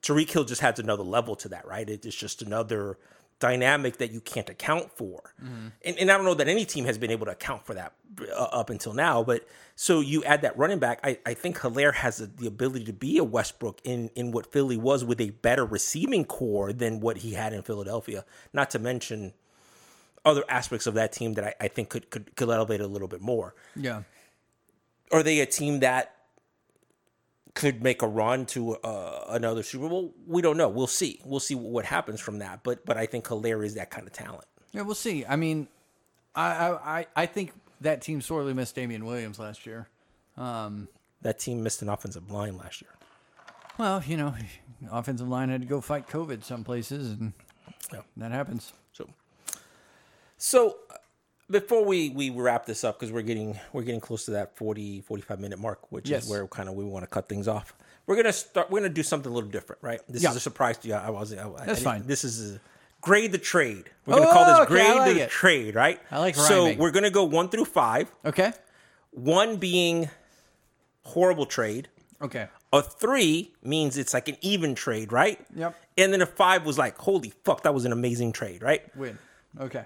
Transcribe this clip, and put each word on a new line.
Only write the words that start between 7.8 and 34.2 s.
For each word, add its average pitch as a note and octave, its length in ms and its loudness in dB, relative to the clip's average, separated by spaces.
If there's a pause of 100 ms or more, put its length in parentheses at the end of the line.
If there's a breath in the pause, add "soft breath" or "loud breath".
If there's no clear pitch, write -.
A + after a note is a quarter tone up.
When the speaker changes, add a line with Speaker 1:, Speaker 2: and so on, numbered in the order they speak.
Speaker 1:
uh, - 100 -2
up A#2 260 -2
until G#2+ 240 -8
now. C3+ 300 2
But A#2+ 220 0 (300 loud breath)
so E3+ 240 4
you D3 240 0
add D3 200 6
that C3 140 0
running E3+ 220 2
back, A#2+ 240 0
I, C3+ 220 -2
I A#2+ 80 -2
think E3+ 260 -6
Hilaire C#3 320 2
has - 260 -2
the, A2 100 -10
the A#2 200 -8
ability B2 380 -4
to A2 80 -10
be E3+ 240 0
a F3 80 4
Westbrook A2 580 -4
in, A#2+ 320 -4
in A#2+ 160 -4
what - 220 -4
Philly C3+ 240 2
was B2+ 260 2
with A#2 160 -2
a G#2+ 120 -2
better A#2+ 340 2
receiving E3 580 -2
core G2+ 480 -2
than A2+ 300 -2
what A2+ 160 -2
he A2+ 160 -10
had A2 180 -4
in G#2 100 -8
Philadelphia, G#2 640 -8 (300 loud breath)
not C#3 180 0
to A#2+ 80 -2
mention A2 540 -6 (920 soft breath)
other D3 260 6
aspects B2 360 -2
of A2+ 80 -2
that A2 180 0
team A2+ 220 -6
that G#2 100 -4
I, G#2 180 -6
I G#2+ 60 -2
think G#2 220 -4
could, - 220 -10
could, - 240 -14
could B2 120 -2
elevate A2 320 0
a G#2 60 -4
little G2 220 -8
bit F2+ 140 -12
more. G#2 340 -4 (200 soft breath)
Speaker 2:
Yeah. A#2+ 280 -8 (1080 soft breath)
Speaker 1:
Are D#3+ 120 6
they D#3 160 4
a C3+ 80 4
team D3 320 0
that B2+ 340 2 (1400)
could C3+ 260 0
make B2+ 220 2
a A#2 40 0
run A2+ 380 0
to, A#2 320 -4
uh, F#2+ 520 -8
another A2+ 340 -2
Super C3+ 260 -8
Bowl? F3+ 240 -4 (140)
We E3+ 160 2
don't D#3 140 4
know. D#3 120 6
We'll A#2+ 160 0
see. - 400 -2
We'll C3+ 140 -4
see C#3 160 -6
what A#2 300 -4
happens C#3+ 360 -4
from G#2 160 -8
that. G2+ 260 -12
But, B2 220 -4
but A#2+ 120 0
I A2 100 -2
think A#2+ 200 -8
Hilaire A2 360 -2
is G#2 100 -4
that G2+ 160 -12
kind A2 160 -14
of B2 80 -20
talent. - 320 -16 (280)